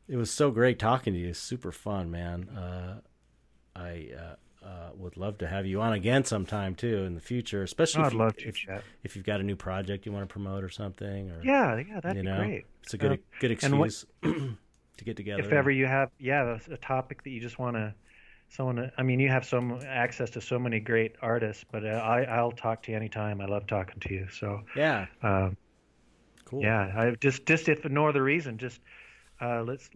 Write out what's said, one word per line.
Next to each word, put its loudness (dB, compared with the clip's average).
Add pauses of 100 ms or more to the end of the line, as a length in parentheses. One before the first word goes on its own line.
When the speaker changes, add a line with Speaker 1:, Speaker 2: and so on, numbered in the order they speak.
Speaker 1:
it -4
was 0
so 4
great 6
talking 4
to 0
you. -2
Super -8
fun, -4
man. -4
Uh, -8 (760)
I, -10
uh, -18
uh, -12
would -12
love -4
to -2
have -2
you 0
on 4
again 4
sometime -2
too 0
in -4
the -8
future, -4
especially 2
Speaker 2:
I'd 6
Speaker 1:
if 2
you, 2
Speaker 2:
love 6
to -12
Speaker 1:
if, -8
Speaker 2:
chat. -8 (200)
Speaker 1:
if -10
you've -10
got 0
a -2
new -2
project -4
you -6
wanna -4
promote -6
or -6
something, -8
or, -10
Speaker 2:
Yeah, 4
yeah, -6
that'd -2
Speaker 1:
you -2
Speaker 2:
be 0
Speaker 1:
know, 0
Speaker 2:
great. -2 (180)
Speaker 1:
it's -10
a -4
good, 2
Speaker 2:
Uh, 2 (220)
Speaker 1:
good 2
Speaker 2:
and 6
what 6
Speaker 1:
excuse -8 (160)
<clears throat> -4
to -18
get -6
together. -4
Speaker 2:
if -6
ever 2
you 2
have, 2 (100)
yeah, 0 (120)
a, -12
a -10
topic -4
that -12
you -8
just -8
wanna, -2 (560)
someone, -2
I 2
mean, 4
you 6
have 4
some 0
access 0
to -8
so 0
many 0
great 2
artists, 0
but, -4
uh, -2
I, 2
I'll 2
talk -2
to -8
you 0
anytime. -2
I -4
love -2
talking -2
to -6
you. -4
So, -6 (120)
Speaker 1:
Yeah. 2 (160)
Speaker 2:
um, 4 (920)
Speaker 1:
Cool. -6
Speaker 2:
yeah, 4
I 4
just, 2
just 4
if 4
for -6
no 4
other 4
reason, 0
just, -10 (640)
uh, 0
let's, -8